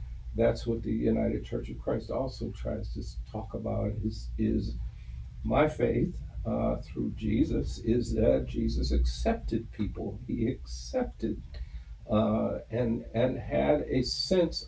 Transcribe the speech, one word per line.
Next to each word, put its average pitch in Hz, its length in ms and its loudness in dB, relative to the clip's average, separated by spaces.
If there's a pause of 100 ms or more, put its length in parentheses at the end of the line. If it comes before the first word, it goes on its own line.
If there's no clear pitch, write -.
(360)
that's 117 300 2
what 117 180 0
the - 80 -2
United 113 520 2
Church - 260 -4
of 62 100 -8
Christ - 320 -2
also - 400 -2
tries 107 420 -4
to 107 60 -4
s-, - 180 -6 (140)
talk 110 220 -6
about 107 380 -2 (140)
is, - 320 -4
is - 380 2 (680)
my 131 240 4
faith, 120 480 2 (300)
uh, 57 320 2
through - 400 -4
Jesus, - 640 2
is 117 340 2
that 131 340 6
Jesus 113 440 0
accepted - 800 2
people. - 540 -4
He - 220 0
accepted, - 960 -2 (680)
uh, 107 500 2 (120)
and, 117 320 0 (100)
and 127 240 2
had 143 520 4
a 127 140 4
sense - 640 2